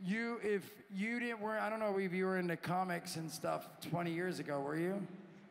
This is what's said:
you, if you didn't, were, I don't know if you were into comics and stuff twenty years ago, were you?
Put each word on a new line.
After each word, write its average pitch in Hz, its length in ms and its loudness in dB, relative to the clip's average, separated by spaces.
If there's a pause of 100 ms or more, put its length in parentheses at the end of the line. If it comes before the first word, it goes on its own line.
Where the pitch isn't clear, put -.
you, 226 400 0
if 202 260 2 (240)
you 226 260 0
didn't, 233 200 -2
were, 214 180 0
I 202 120 2
don't 220 100 0
know 208 180 2
if 190 160 2
you 185 120 4
were 190 120 4
into 175 200 2
comics 175 580 0
and 160 160 -4
stuff 160 360 -2 (220)
twenty 170 220 2
years 170 280 0
ago, 143 200 0
were 143 180 0
you? 190 240 2 (500)